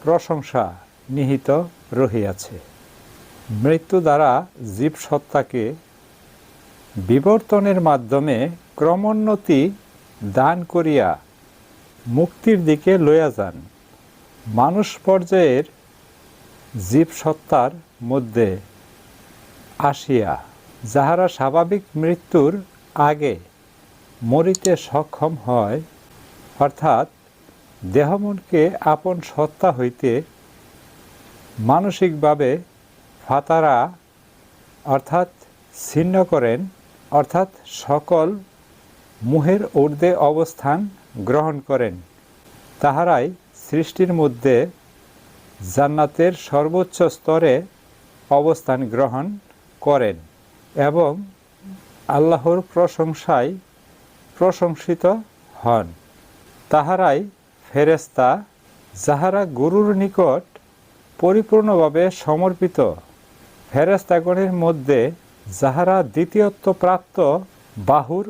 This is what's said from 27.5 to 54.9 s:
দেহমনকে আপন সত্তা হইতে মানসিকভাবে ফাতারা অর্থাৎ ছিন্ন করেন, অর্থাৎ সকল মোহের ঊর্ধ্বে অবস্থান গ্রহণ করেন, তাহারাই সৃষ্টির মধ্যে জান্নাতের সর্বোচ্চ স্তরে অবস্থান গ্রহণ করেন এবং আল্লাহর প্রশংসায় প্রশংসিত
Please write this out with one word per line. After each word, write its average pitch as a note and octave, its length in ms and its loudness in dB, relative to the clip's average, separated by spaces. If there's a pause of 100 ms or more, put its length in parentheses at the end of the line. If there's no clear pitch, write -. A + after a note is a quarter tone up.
দেহমনকে E3+ 800 0 (320)
আপন F3+ 220 -4 (140)
সত্তা D3+ 380 -2 (100)
হইতে B2 320 -2 (1600)
মানসিকভাবে D3+ 800 0 (720)
ফাতারা D3 520 2 (1080)
অর্থাৎ D3 440 -2 (460)
ছিন্ন F3 400 -4 (180)
করেন, B2 260 2 (600)
অর্থাৎ F#3 300 0 (360)
সকল D#3 440 0 (920)
মোহের D#3+ 420 0 (180)
ঊর্ধ্বে D3 300 2 (200)
অবস্থান D#3 480 -2 (500)
গ্রহণ D3+ 280 0 (120)
করেন, B2 260 0 (880)
তাহারাই D3 440 2 (400)
সৃষ্টির F3 540 -2
মধ্যে B2+ 360 2 (1200)
জান্নাতের D3+ 580 0 (160)
সর্বোচ্চ D#3 500 -2 (180)
স্তরে D#3+ 380 2 (760)
অবস্থান C#3+ 500 0 (140)
গ্রহণ C3 320 -2 (560)
করেন B2 340 0 (580)
এবং D3 360 0 (1040)
আল্লাহর D#3+ 420 2 (140)
প্রশংসায় D#3+ 800 -2 (840)
প্রশংসিত F3 680 -2 (560)